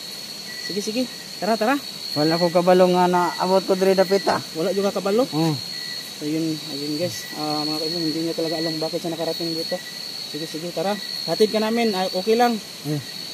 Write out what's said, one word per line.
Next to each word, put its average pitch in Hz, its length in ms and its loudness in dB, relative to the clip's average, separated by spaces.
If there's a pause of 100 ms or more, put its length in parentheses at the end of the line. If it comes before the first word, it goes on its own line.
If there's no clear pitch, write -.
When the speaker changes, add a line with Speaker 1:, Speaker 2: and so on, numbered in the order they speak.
(640)
Speaker 1:
Sige, 190 160 -4
sige. 220 220 -2 (340)
Tara, 202 180 0
tara. 226 200 2 (360)
Speaker 2:
Wala 156 240 4
ko 175 140 4
kabalo 185 420 8
nga 180 160 6
naabot 180 560 4
ko 196 120 2
diri 190 180 6
dapita. 190 460 4 (160)
Speaker 1:
Wala 175 160 0
juga 196 200 2
kabalo? 202 380 2
Speaker 2:
Oh. 156 260 2 (600)
Speaker 1:
So, - 80 -10
yun, 160 300 -2 (160)
ayun, 147 280 -6
guys. 170 260 -4 (120)
Ah, 151 280 -2
mga 151 140 -4
kaibigan, 165 260 -4
hindi 156 180 -2
niya 165 140 -2
talaga 165 220 -2
alam 160 200 -2
bakit 160 220 -2
siya 165 120 -4
nakarating 165 420 -4
dito. 165 240 -4 (500)
Sige, 151 200 -8
sige, 160 240 -8
tara. 185 220 -2 (320)
Hatid 190 260 4
ka 214 80 2
namin. 220 320 2
Ah, 185 180 0
okay 214 260 2
lang. 240 200 4 (280)
Speaker 2:
Eh. 147 160 -2 (340)